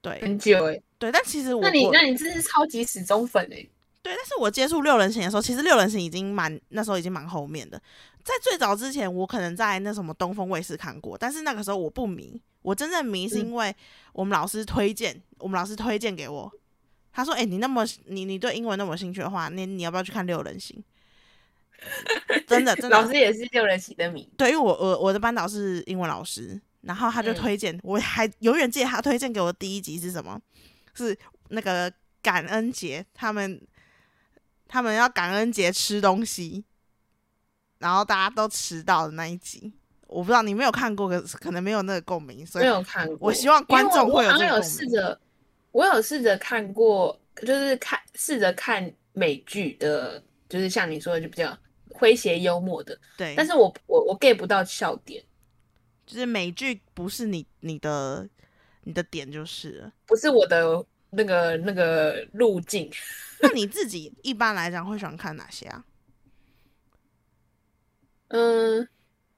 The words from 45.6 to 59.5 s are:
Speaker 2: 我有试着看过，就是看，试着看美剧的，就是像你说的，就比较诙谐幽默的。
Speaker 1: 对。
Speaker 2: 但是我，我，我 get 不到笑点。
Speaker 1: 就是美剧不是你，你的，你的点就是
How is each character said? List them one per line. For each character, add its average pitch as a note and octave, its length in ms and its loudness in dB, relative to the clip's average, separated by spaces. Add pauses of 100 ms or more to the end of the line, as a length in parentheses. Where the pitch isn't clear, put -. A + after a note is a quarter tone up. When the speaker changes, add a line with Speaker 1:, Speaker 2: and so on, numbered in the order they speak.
Speaker 2:
我 C4+ 140 6
有 F#4+ 160 6
试 D4 220 -2
着 G3+ 160 4
看 G#3 340 -4
过， G3+ 480 4 (140)
就 B3 180 -2
是 C#4 240 0
看， - 220 -4 (160)
试 C#4+ 240 -2
着 F#3 140 4
看 F#3+ 380 -4 (220)
美 E3 320 0
剧 F#3+ 280 -4
的， D3 480 -2 (280)
就 F3+ 80 -6
是 F#3+ 100 0
像 F#3 220 -2
你 D#3 100 -6
说 E3+ 140 -4
的， E3 80 -2
就 D#3+ 60 -8
比 - 100 -16
较 D#3 180 -2 (360)
诙 A#3 240 6
谐 F3 240 -2
幽 F3 200 2
默 F3+ 220 -6
的。 - 180 -14 (160)
Speaker 1:
对。 D#3+ 220 -6
Speaker 2:
但 D#4 80 4
是 E4 80 -2
我， A3 180 8 (140)
我， - 200 4
我 G3 140 -2
get B3+ 160 8
不 F3+ 120 -8
到 F#3+ 160 4
笑 F3+ 320 -4 (100)
点。 - 180 -16 (840)
Speaker 1:
就 A3 100 -14
是 B3 80 -2
美 G3 260 -2
剧 B3 300 -6 (140)
不 F3+ 120 -6
是 A3+ 200 -6
你， F3+ 180 -4 (140)
你 D#3+ 180 -8
的， C#3+ 500 -4 (580)
你 F3 60 -12
的 E3+ 120 -4
点 C#3+ 280 -12
就 D3+ 140 -12
是 - 280 -14